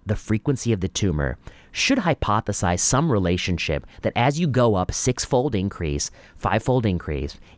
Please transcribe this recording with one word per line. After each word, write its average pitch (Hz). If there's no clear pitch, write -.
the 101
frequency 117
of 101
the 92
tumor 76
should -
hypothesize 107
some 143
relationship 90
that -
as 139
you 175
go 120
up 92
six-fold 127
increase, 90
five-fold 113
increase 78